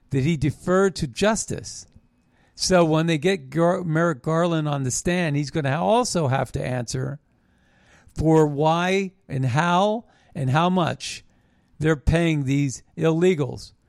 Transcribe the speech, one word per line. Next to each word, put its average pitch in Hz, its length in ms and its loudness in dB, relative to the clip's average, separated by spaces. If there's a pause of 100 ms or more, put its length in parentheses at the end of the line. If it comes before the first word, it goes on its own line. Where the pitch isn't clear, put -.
(120)
that 135 120 0
he 160 140 2
deferred 180 580 0
to 160 120 -6
justice. - 800 -4 (680)
So 175 300 4
when 160 220 2
they 165 100 0
get 147 320 -2
Gar-, 170 340 0
Merrick 160 380 -2
Garland 160 480 0
on 143 140 -2
the 127 80 -2
stand, 175 440 -2
he's 143 140 -2
gonna 139 220 -2
ha-, 165 120 -2
also 196 440 0
have 131 240 -2
to - 140 -6
answer 127 540 -6 (920)
for 156 320 4
why 170 680 0 (140)
and 131 180 -4
how 175 600 0 (300)
and 131 160 -2
how 165 180 2
much - 560 -2 (540)
they're 156 160 2
paying 156 480 2
these 139 400 -2 (120)
illegals. 160 800 0 (160)